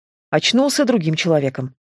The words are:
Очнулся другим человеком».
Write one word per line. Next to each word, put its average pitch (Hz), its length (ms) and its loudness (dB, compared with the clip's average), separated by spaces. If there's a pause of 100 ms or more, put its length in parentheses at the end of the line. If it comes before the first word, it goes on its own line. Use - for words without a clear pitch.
(300)
Очнулся 262 540 0
другим 180 320 0
человеком». 139 600 -2 (240)